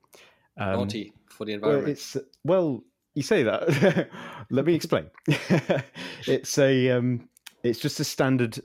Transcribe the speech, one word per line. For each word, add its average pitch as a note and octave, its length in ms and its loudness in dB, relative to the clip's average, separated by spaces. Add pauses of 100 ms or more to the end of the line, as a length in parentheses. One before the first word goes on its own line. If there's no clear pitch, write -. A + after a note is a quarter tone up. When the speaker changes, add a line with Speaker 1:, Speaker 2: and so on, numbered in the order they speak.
(580)
Speaker 1:
Um, G2 220 -2
Speaker 2:
Naughty G2+ 340 -6 (160)
for - 160 -12
the G#2 140 -6
Speaker 1:
well, G#2+ 140 2
Speaker 2:
environment. C#3+ 180 0
Speaker 1:
it's, - 260 -10 (260)
well, D#3 400 2 (300)
you C#3 80 -2
say F3 220 2
that. C#3+ 680 2 (200)
<laughs> - 200 -16
Let C3+ 160 0
me E3+ 80 4
explain. C3+ 360 -2 (180)
<laughs> D3+ 560 2 (440)
It's - 300 -2
a, C3+ 320 4
um, B2 400 0 (320)
it's A#2+ 160 0
just - 220 -4
a D3+ 40 -2
standard C3 600 0